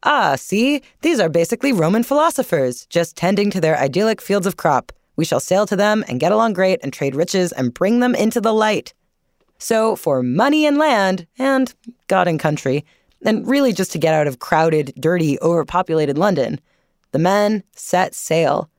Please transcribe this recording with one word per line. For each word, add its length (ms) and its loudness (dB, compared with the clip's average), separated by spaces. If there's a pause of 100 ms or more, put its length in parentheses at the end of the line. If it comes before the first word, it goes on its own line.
"Ah, 320 2
see, 460 -2 (200)
these 160 2
are 100 2
basically 440 0
Roman 320 2
philosophers, 840 -2
just 260 -2
tending 340 0
to 100 -6
their 160 2
idyllic 440 0
fields 260 -2
of 100 -4
crop. 360 0 (240)
We 80 0
shall 160 0
sail 260 0
to 80 -2
them 320 0
and 140 -4
get 100 2
along 220 2
great 320 0
and 80 -6
trade 240 -4
riches 340 0
and 240 -4
bring 240 0
them 160 2
into 260 0
the 140 0
light." 400 -2 (640)
So 380 0
for 260 -2
money 420 2
and 140 2
land, 480 0 (120)
and 360 0 (320)
God 220 2
and 100 0
country, 460 -2 (400)
and 240 0
really 240 2
just 200 -4
to 60 -6
get 160 2
out 140 2
of 100 -8
crowded, 600 0
dirty, 400 0
overpopulated 760 0
London, 440 0 (500)
the 80 -2
men 460 0 (100)
set 400 -2
sail 640 -2